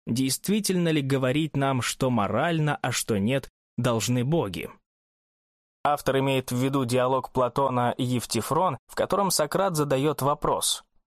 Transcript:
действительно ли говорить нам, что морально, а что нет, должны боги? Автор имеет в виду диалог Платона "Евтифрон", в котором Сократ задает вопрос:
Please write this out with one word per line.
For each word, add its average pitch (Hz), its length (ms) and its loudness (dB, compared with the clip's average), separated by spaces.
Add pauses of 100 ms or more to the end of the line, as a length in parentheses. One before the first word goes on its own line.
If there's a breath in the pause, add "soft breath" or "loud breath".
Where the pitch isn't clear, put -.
действительно 170 840 0
ли 156 140 2
говорить 135 540 0
нам, 135 260 0
что - 280 -2
морально, 147 720 0
а 131 80 -2
что 113 280 -2
нет, 123 300 0 (300)
должны 120 460 0
боги? 120 440 -2 (1120)
Автор 139 360 0
имеет 135 340 0
в 127 40 0
виду 135 280 2
диалог 127 480 0
Платона 123 640 0
"Евтифрон", 131 800 0 (100)
в - 80 -18
котором 185 360 0
Сократ 170 460 0
задает 143 440 0
вопрос: 139 640 0 (220)